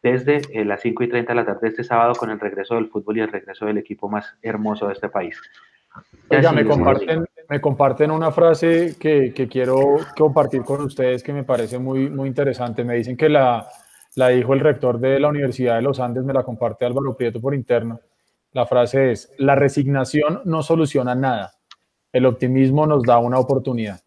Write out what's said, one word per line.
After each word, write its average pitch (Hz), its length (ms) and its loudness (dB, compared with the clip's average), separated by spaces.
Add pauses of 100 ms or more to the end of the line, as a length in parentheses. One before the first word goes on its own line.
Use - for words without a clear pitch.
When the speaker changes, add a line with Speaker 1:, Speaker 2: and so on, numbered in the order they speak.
Speaker 1:
desde, 131 380 2 (120)
eh, 110 120 -2
las 104 160 -2
cinco 117 220 -2
y 120 60 0
treinta 120 240 -2
de 120 80 2
la 113 60 -2
tarde 104 220 -4
este 113 140 -6
sábado 120 320 2
con 113 160 -6
el 107 80 -8
regreso 104 380 -6
del 113 120 -2
fútbol 107 300 -6
y - 40 0
el 107 100 -2
regreso 98 340 -10
del 107 120 -2
equipo 104 300 -10
más 104 320 -8
hermoso 107 460 -4
de 98 60 -4
este 98 160 -8
país. 90 300 -6 (920)
Speaker 2:
Oiga, 135 100 6
Speaker 1:
Ya 165 120 6
Speaker 2:
me 147 100 2
Speaker 1:
sí, - 60 2
Speaker 2:
comparten, 160 560 2 (240)
me 143 120 -2
comparten 143 520 2
una 160 180 0
frase 165 680 4
que, 143 340 2
que 123 140 -2
quiero 131 480 2 (200)
compartir 143 460 2
con 139 200 -4
ustedes 127 420 -2
que 147 80 -6
me 143 100 -6
parece 123 380 -2
muy, 135 280 -2
muy 135 200 -6
interesante. 123 560 -4
Me 120 100 -4
dicen 120 220 -4
que 156 120 2
la, 127 380 2 (480)
la 127 140 2
dijo 127 260 2
el 135 60 2
rector 123 400 0
de 135 180 2
la 147 100 2
Universidad 127 480 -2
de 117 60 0
los 131 160 -2
Andes, 127 260 -4
me 135 80 -4
la 131 120 0
comparte 117 400 -4
Álvaro 123 320 -4
Prieto 117 240 -4
por 139 140 -4
interno. 117 460 -2 (520)
La 123 140 -2
frase 123 440 2
es: - 280 -8
"La 139 180 4
resignación 143 880 0
no 160 180 -2
soluciona 147 540 0
nada. 120 360 -2 (600)
El 127 140 2
optimismo 131 600 2
nos 147 160 4
da 117 160 6
una 120 200 2
oportunidad". 123 680 -2